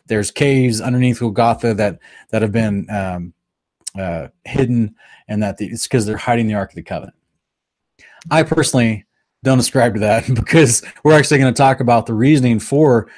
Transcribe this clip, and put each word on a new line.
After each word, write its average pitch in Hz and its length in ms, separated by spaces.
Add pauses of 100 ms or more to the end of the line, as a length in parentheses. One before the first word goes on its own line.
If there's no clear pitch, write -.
there's 104 220
caves 127 500
underneath 123 380
Golgotha 117 560
that, 87 240 (320)
that 110 100
have 107 120
been, 107 380
um, 92 440 (640)
uh, 85 300 (160)
hidden, 120 500 (320)
and 107 160
that 98 160
the, 101 80
it's 104 220
'cause 110 180
they're 107 100
hiding 117 300
the 107 80
Ark 98 160
of - 60
the 85 80
Covenant. 78 320 (1120)
I 156 140
personally 123 600 (380)
don't 131 160
ascribe 120 360
to 104 60
that 107 260
<laughs> 131 80
because 120 500 (180)
we're 156 160
actually 147 200
gonna 131 140
talk 135 280
about 120 260
the 117 80
reasoning 123 460
for 139 580